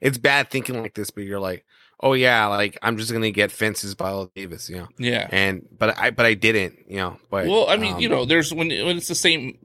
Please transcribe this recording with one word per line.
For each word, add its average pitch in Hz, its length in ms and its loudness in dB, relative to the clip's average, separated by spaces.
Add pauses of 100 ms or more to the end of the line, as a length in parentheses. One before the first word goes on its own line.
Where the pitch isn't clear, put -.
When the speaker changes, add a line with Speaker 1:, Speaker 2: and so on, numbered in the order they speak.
Speaker 1:
it's 131 160 2
bad 139 320 2
thinking 123 320 -4
like 113 140 -8
this, 104 140 -6
but 104 160 -12
you're 98 140 -6
like, 92 260 -6 (360)
"Oh 135 120 4
yeah, 123 340 4
like, 101 340 0
I'm 110 160 0
just 110 140 -6
gonna 113 200 0
get 101 200 2
Fences 101 420 -4
Viola 95 420 -6
Davis," 95 340 -12
you 90 80 -10
know? 87 100 -12 (100)
Speaker 2:
Yeah. 120 340 -2
Speaker 1:
And, 95 360 2 (100)
but 110 200 2
I, 117 140 2
but 117 140 2
I 113 80 6
didn't, 104 540 0
you 98 100 -8
know, 92 200 -6 (120)
but, 98 180 -2
Speaker 2:
Well, 208 220 2
I 190 80 6
mean, 208 180 -2
Speaker 1:
um, - 60 -2
Speaker 2:
you 233 80 0
know, 131 160 2
there's, 156 280 2
when, 165 160 -2
when 143 280 -2
it's 170 120 -8
the 165 60 -4
same 156 500 0